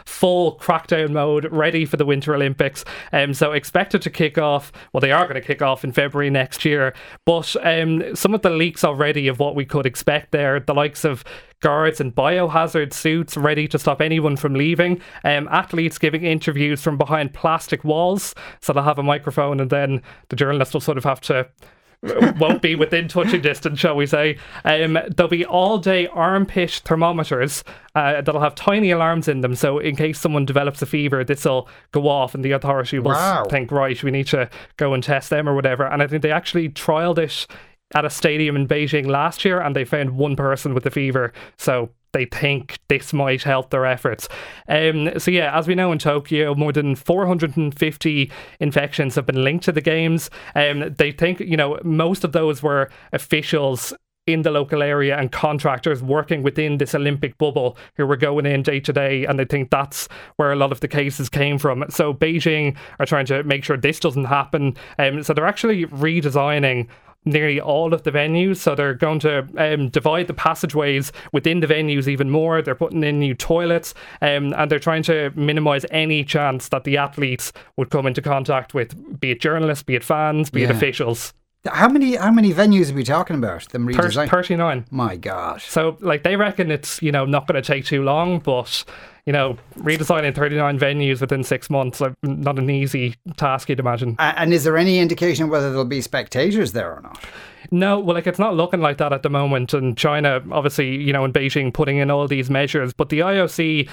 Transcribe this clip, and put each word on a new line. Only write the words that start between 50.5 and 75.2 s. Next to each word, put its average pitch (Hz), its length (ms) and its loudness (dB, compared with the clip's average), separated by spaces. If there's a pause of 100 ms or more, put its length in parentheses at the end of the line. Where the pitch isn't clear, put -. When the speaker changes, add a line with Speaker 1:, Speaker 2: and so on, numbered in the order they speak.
Speaker 1:
Um, 147 420 0
they 147 140 2
think, 170 280 0
you 160 180 -2
know, 147 260 0
most 165 400 0
of 165 80 0
those 156 320 0
were 143 260 0 (380)
officials 147 640 -2 (320)
in 160 180 0
the 151 80 2
local 147 300 0
area 143 360 0
and 135 140 -4
contractors 147 720 -2
working 147 420 0
within 147 340 0
this 139 180 -2
Olympic 143 420 -2
bubble 139 400 0 (180)
who 147 100 0
were 139 100 2
going 143 300 0
in 143 180 0
day 139 160 0
to 143 140 -2
day, 139 320 0
and 143 140 0
they 135 60 0
think 135 240 -2
that's 139 380 -2 (300)
where 143 140 2
a 139 40 0
lot 139 160 2
of 131 80 -8
the 151 80 -4
cases 143 420 -2
came 143 280 0
from. 135 320 0
So 151 240 0
Beijing 156 640 0 (240)
are 139 60 -2
trying 139 200 0
to 139 180 0
make 139 200 -2
sure 147 120 0
this 143 240 0
doesn't 139 260 0
happen. 139 520 0 (200)
Um, 143 260 0
so 156 100 0
they're 151 120 0
actually 196 420 0
redesigning 143 1000 0 (380)
nearly 147 340 0
all 160 340 0
of 160 100 0
the 151 80 -2
venues. 165 460 2
So 156 180 0
they're 139 180 0
going 156 260 0
to, 143 280 0 (100)
um, 151 320 0
divide 151 380 0
the 156 60 -6
passageways 147 800 0 (200)
within 165 300 2
the 156 60 2
venues 147 400 0
even 139 220 0
more. 160 320 2
They're 135 140 -2
putting 160 280 -2
in 147 160 0
new 139 140 2
toilets, 170 600 0 (280)
um, 143 360 0
and 151 120 0
they're 147 100 2
trying 160 240 0
to 151 320 0